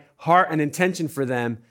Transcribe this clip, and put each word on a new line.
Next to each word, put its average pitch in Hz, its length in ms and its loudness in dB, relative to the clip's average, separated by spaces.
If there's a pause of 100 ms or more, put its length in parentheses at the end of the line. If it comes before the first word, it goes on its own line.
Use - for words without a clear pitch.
(180)
heart 180 340 4
and 156 80 0
intention 175 480 -2
for 139 180 -4
them. 120 340 -2 (120)